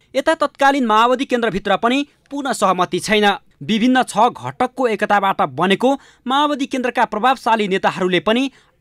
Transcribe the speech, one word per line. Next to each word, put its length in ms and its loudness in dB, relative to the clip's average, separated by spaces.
यता 220 0
तत्कालीन 500 0
माओवादी 400 2
केन्द्रभित्र 500 -2
पनि 300 0
पूर्ण 240 -6
सहमति 460 0
छैन। 260 0
विभिन्न 460 0
छ 260 2
घटकको 560 -4
एकताबाट 640 0
बनेको 400 0
माओवादी 440 -2
केन्द्रका 380 -2
प्रभावशाली 600 0
नेताहरूले 560 0
पनि 280 0